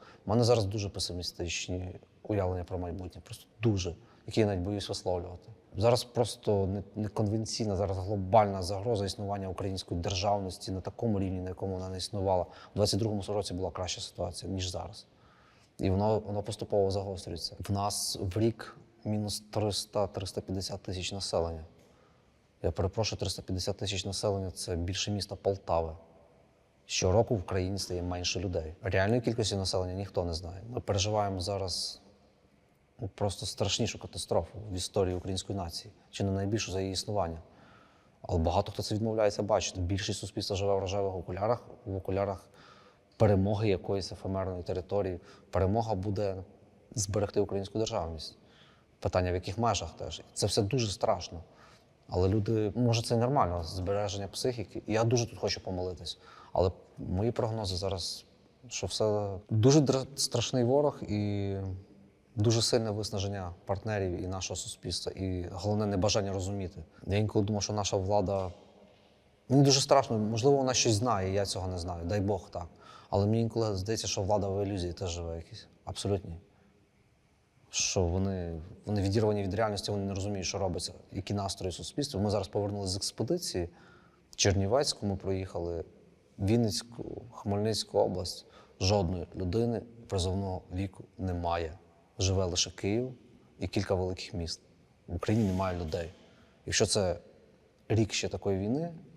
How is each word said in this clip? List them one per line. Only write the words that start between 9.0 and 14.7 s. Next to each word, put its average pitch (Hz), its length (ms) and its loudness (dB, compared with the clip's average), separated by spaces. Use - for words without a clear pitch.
існування 98 420 -4
української 92 540 -4
державності 95 680 -2
на 95 100 -4
такому 104 380 -2
рівні, 95 220 -2
на 92 80 -6
якому 95 240 -6
вона 92 160 -6
не 92 80 -6
існувала 92 460 0
в - 320 -12
двадцять 101 240 4
другому 104 280 0
році 104 260 -2
була 90 180 -2
краща 90 300 -6
ситуація, 90 500 -6
ніж 92 180 -2
зараз. 87 360 -10